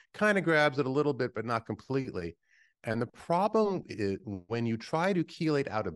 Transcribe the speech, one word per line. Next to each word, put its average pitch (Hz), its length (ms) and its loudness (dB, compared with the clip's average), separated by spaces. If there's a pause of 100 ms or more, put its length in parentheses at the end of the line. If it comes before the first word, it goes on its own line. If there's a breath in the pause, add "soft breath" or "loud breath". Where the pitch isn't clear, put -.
(140 soft breath)
kind 208 240 2
of 185 60 0
grabs 151 360 4
it 139 60 2
a 131 60 -2
little 147 220 2
bit, 123 200 -2
but 110 120 -6
not 113 200 -2
completely. 110 720 -4 (480 soft breath)
And 113 180 -2
the 120 60 -2
problem 202 800 0
is 98 380 -2
when 104 400 -4
you 113 100 0
try 165 380 0
to 175 100 2
chelate 156 460 -2
out 104 180 -2
a 85 80 -6